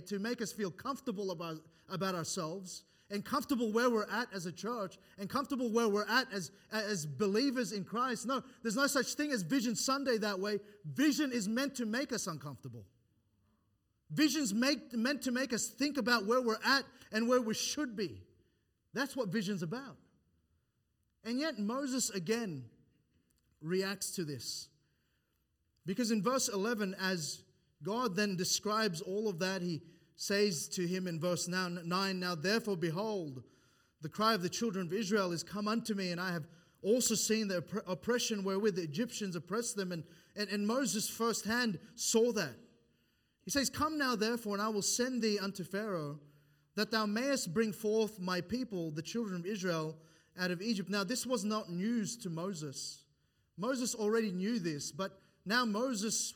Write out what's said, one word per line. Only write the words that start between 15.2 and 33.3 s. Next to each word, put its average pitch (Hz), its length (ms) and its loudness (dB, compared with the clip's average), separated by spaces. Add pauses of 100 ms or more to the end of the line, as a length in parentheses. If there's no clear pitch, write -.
to 262 100 -2
make 247 220 0
us 208 140 -2
think 285 320 0
about 226 260 2
where 240 160 4
we're 220 240 2
at 262 180 4 (280)
and 226 180 2
where 254 100 8
we 220 140 2
should 269 420 -2
be. 143 280 -4 (680)
That's 269 240 -4
what 247 120 0
vision's 185 340 0
about. 208 360 -6 (1300)
And 233 140 -4
yet 285 220 -2
Moses 254 500 0
again 190 540 -2 (1000)
reacts 190 540 -2
to 185 80 -2
this. 143 440 -8 (1160)
Because 202 240 0
in 220 140 2
verse 254 260 2
eleven, 208 500 0
as 180 440 -2 (400)
God 214 320 0
then 202 200 2
describes 202 640 2
all 202 300 -2
of 180 80 -4
that, 185 240 0
he 175 220 -2 (320)
says 202 540 2
to 180 180 0
him 185 180 0
in 170 140 -2
verse 175 280 0
nine, 180 380 -2
"Now 180 480 0
therefore, 196 440 2
behold, 165 640 -2 (580)